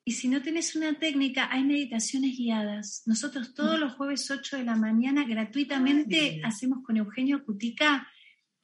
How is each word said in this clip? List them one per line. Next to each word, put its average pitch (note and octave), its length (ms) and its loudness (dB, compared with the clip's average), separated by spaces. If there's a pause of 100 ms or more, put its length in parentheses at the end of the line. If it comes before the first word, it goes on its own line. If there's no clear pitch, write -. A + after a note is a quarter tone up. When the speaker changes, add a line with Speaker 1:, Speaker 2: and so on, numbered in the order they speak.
Speaker 1:
Y A#3+ 80 -2
si - 140 -4
no C#4 140 2
tenés D#4+ 340 -2
una D#4 240 0
técnica, C4+ 520 0
hay C4 120 2
meditaciones C4+ 720 0
guiadas. G#3+ 680 -4
Nosotros B3+ 480 0
todos D#4 240 2
Speaker 2:
Mm. D#4 40 0
Speaker 1:
los C4+ 120 -2
jueves C#4 380 -4
ocho C#4 260 -6
de B3+ 80 -4
la A#3 100 0
mañana A#3 500 2
gratuitamente C4+ 920 2
Speaker 2:
Ay, D4 120 2
divina. D#3+ 180 -6
Speaker 1:
hacemos B3+ 340 -2
con A3 140 0
Eugenio C4 480 0
Cutica, A#3 600 0 (560)